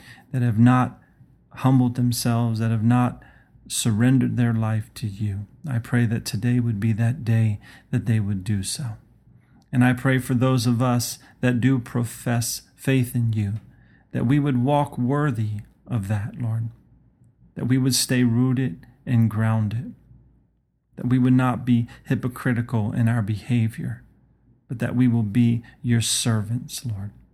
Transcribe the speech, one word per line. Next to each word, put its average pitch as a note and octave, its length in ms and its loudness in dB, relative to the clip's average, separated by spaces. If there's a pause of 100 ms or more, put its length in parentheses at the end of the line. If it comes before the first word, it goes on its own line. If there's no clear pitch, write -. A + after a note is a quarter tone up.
(320)
that B2+ 100 -2
have A2+ 160 0
not B2 420 4 (500)
humbled B2+ 440 2
themselves, A#2 640 0
that A2+ 120 0
have A2+ 120 0
not B2 400 2 (460)
surrendered A#2+ 680 2
their A#2+ 160 2
life A2 420 -2
to - 120 -8
you. G2+ 400 -6 (200)
I C3 120 -2
pray A#2+ 280 0
that A2+ 200 -4
today A#2+ 340 -2
would A#2 200 -2
be A2+ 120 0
that A#2 320 -2
day A2 340 2 (320)
that - 160 -2
they A2+ 140 0
would G2 240 -4
do G2+ 180 -2
so. A2+ 340 -8 (760)
And B2 120 4
I B2 100 4
pray C3 240 0
for B2+ 160 -4
those B2 320 2
of A#2+ 160 2
us B2 360 0 (220)
that B2 200 2
do C3 180 4
profess A#2+ 840 -4 (140)
faith B2+ 380 0
in A#2 180 0
you, G#2+ 220 -2 (560)
that A#2 160 -2
we C#3+ 120 4
would C#3 240 0
walk C#3+ 360 0
worthy A#2+ 600 -2 (260)
of G2+ 220 -4
that, G#2+ 320 -4
Lord, A2+ 280 -4 (840)
that C3 120 -6
we C3 120 2
would C3 160 2
stay B2+ 300 2
rooted B2 600 0 (220)
and A2+ 240 4
grounded, A2 640 -2 (1040)
that - 100 -6
we B2+ 120 2
would B2+ 140 4
not B2 320 2
be A#2+ 220 2 (180)
hypocritical A#2+ 880 -2
in A2+ 160 2
our A#2 140 0
behavior, A2+ 800 -2 (680)
but A#2+ 120 -8
that A#2+ 160 -4
we B2 120 4
will A#2 140 2
be A#2 400 2 (180)
your A#2+ 200 2
servants, A2+ 840 -4
Lord, G2+ 260 -8 (240)